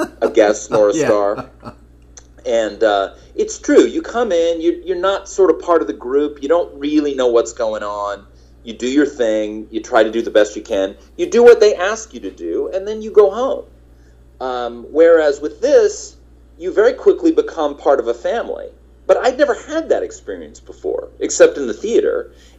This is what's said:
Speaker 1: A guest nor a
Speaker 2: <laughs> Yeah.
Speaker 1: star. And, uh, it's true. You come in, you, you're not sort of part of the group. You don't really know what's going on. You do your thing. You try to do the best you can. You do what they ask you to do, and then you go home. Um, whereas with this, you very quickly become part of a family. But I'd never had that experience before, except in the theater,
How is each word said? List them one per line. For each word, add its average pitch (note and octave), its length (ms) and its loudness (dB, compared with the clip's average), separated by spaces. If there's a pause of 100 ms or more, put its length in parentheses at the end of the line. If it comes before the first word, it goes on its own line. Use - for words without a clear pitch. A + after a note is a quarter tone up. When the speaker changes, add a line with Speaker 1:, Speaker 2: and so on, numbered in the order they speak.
(200)
Speaker 1:
A A2+ 80 0
guest G#2 420 2
nor G#2+ 200 4
a G2+ 40 0
Speaker 2:
<laughs> - 20 -4
Yeah. C#3 100 0
Speaker 1:
star. G#2 440 0 (960)
And, A2 380 -2
uh, G2+ 320 2 (200)
it's - 240 -4
true. C4+ 280 2
You E3 160 -6
come A#3 300 -4
in, E3+ 280 -2
you, E3+ 240 -2
you're F#3 120 -6
not F#3+ 320 -4
sort F#3 220 0
of - 100 -6
part E3+ 200 0
of D3 60 -4
the D3+ 80 -8
group. C#3+ 480 -4
You C#3 60 -4
don't E3+ 300 -2
really D3 360 -2
know B2+ 140 0
what's A#2 240 0
going G#2+ 320 -6
on. G2+ 420 -8 (380)
You A2+ 100 -14
do A#2+ 140 -6
your C#3 180 2
thing. G#2+ 640 -4
You A2 100 -8
try A2+ 220 2
to A2 80 0
do A2+ 100 -2
the - 100 -6
best G#2 260 2
you G#2+ 60 -10
can. G2 340 -4 (200)
You E3+ 140 -4
do A#3 140 4
what A#3+ 160 10
they G#3 160 6
ask G3+ 360 -6
you A2+ 80 -16
to - 100 -12
do, E2+ 440 -6
and F#3+ 120 -6
then A3 140 -8
you G#3+ 120 -10
go G3+ 180 6
home. A#3+ 340 -4 (760)
Um, B2 520 -8
whereas D#3 480 6
with D3+ 200 -10
this, A#3+ 560 2 (420)
you F3 140 -6
very G#3+ 200 4
quickly - 400 2
become D3+ 440 -2
part C#3+ 220 2
of A#2 80 -4
a A#2 80 -2
family. - 540 -6 (380)
But - 100 4
I'd B3+ 220 0
never C#4+ 160 2
had D#4 340 -6
that - 140 -2
experience F2 580 -12
before, - 480 -8 (100)
except D#3 380 4
in C#3 100 -4
the G#2+ 80 -4
theater, - 580 -2 (260)